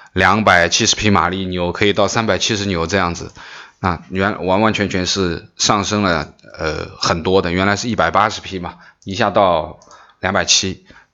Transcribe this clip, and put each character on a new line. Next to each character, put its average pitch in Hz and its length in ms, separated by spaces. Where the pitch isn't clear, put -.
两 95 280
百 90 260
七 110 180
十 - 100
匹 107 140
马 87 180
力， 95 160
扭 90 260
可 104 160
以 101 60
到 98 160
三 113 180
百 95 120
七 110 180
十 101 100
扭 85 200
这 90 100
样 87 180
子。 85 160
那 85 300
原-， 95 340
完 92 160
完 110 140
全 98 140
全 90 180
是 87 400
上 104 280
升 104 180
了， 85 300
呃， 85 300
很 87 240
多 95 180
的， 87 120
原 92 160
来 101 80
是 120 120
一 110 60
百 85 160
八 101 180
十 - 120
匹 95 180
嘛， 87 160
一 98 100
下 104 160
到 85 480
两 92 160
百 90 100
七， - 420